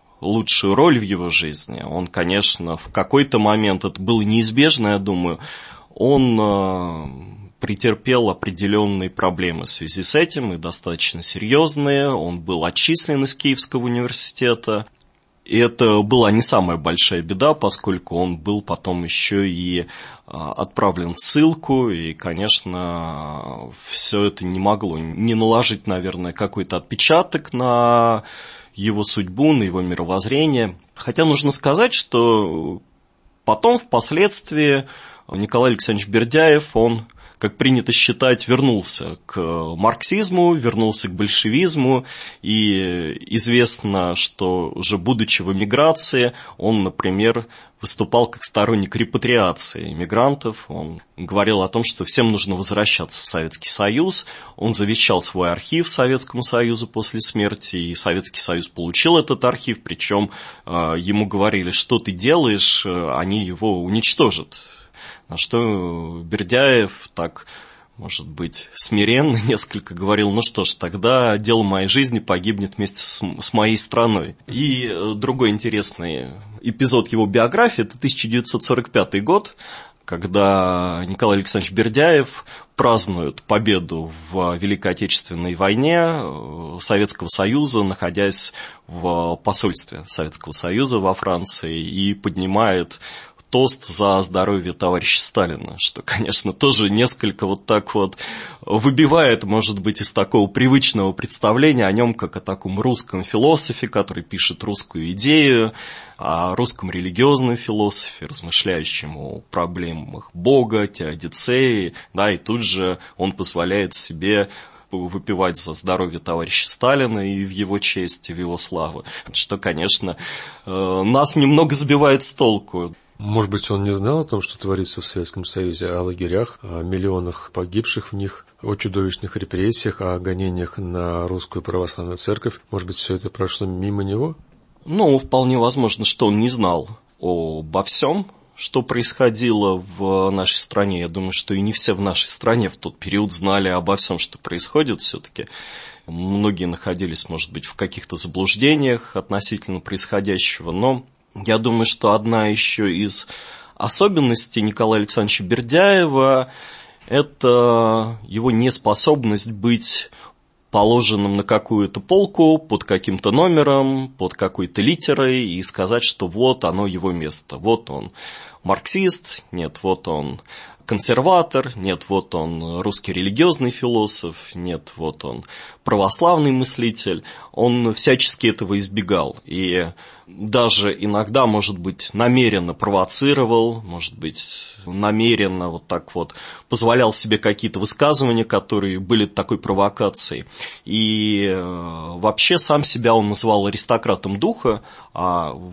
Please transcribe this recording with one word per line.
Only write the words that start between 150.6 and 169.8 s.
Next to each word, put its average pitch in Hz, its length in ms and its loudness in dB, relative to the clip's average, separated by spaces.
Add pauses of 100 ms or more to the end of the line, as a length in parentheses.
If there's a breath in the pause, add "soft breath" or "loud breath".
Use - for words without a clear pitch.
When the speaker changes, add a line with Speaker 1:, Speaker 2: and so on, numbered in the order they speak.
Speaker 1:
Но 123 340 -2 (400)
я 110 120 2
думаю, 113 260 2
что 110 280 2
одна 110 340 2
еще 104 400 0
из 92 400 0 (480 loud breath)
особенностей 131 880 2
Николая 107 380 2
Александровича 104 420 0
Бердяева — 135 1120 2 (560 loud breath)
это 117 1120 2
его 110 300 -2
неспособность 117 960 2
быть 113 640 2 (580 loud breath)
положенным 107 680 4
на 101 60 0
какую-то 104 560 0
полку, 165 600 4
под 110 260 -4
каким-то 95 480 0
номером, 139 840 2
под - 180 -4
какой-то 95 460 -4
литерой, 131 640 2
и 90 200 -4
сказать, 107 400 0
что - 240 0
вот 117 360 0
оно 95 220 0
его 92 240 -4
место. 76 460 -6
Вот 110 340 0
он 67 220 -10 (500 loud breath)
марксист, - 880 0
нет, 85 320 -8